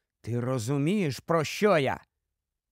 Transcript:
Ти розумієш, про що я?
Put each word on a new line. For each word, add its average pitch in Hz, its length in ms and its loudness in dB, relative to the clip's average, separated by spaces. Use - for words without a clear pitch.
Ти 117 180 -4
розумієш, 139 800 -2
про 170 240 0
що 196 340 2
я? 127 240 0